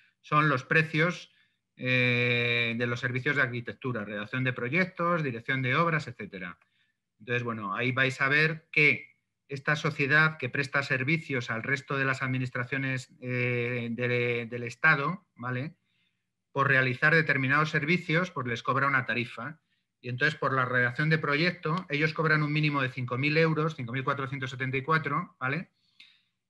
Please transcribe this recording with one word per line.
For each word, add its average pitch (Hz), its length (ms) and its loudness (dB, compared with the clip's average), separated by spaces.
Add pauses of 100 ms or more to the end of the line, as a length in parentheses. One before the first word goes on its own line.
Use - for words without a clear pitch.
(200)
son 151 300 2
los 131 160 0
precios, 156 680 2 (460)
eh, 120 1000 2
de 120 100 0
los 120 120 -2
servicios 127 380 -2
de 139 60 4
arquitectura, 120 600 -4
redacción 107 400 -6
de 131 80 0
proyectos, 170 720 0
dirección 131 380 -4
de 127 140 0
obras, 160 320 2
etcétera. 92 520 -12 (600)
Entonces, 120 240 -4
bueno, 110 300 -4
ahí 123 200 0
vais 131 260 0
a 139 80 2
ver 156 420 2
que 147 380 2 (400)
esta 143 280 -2
sociedad 156 640 2
que 127 100 -4
presta 135 360 -2
servicios 131 640 -2
al 113 140 -6
resto 135 340 -4
de 135 80 0
las 131 160 0
administraciones, 131 1000 -4
eh, 123 720 -2
de, 120 540 -2
del 120 180 -8
Estado, 151 720 0
¿vale? 127 400 -6 (760)
Por 135 160 2
realizar 131 480 4
determinados 147 560 2
servicios, 165 580 0
pues 127 160 -6
les 117 160 -4
cobra 135 260 0
una 135 200 2
tarifa. 117 520 -4 (420)
Y 123 80 -10
entonces, 123 280 0
por 131 160 -2
la 131 120 2
redacción 123 440 0
de 160 80 4
proyecto, 160 720 -2
ellos 151 240 0
cobran 156 300 2
un 147 100 0
mínimo 151 280 2
de 127 80 0
cinco 123 280 -6
mil 147 200 0
euros, 160 380 2
cinco 117 160 -8
mil 131 120 -4
cuatrocientos 135 480 -4
setenta 131 260 -2
y 131 60 -2
cuatro, 156 560 0
¿vale? 139 320 -4 (800)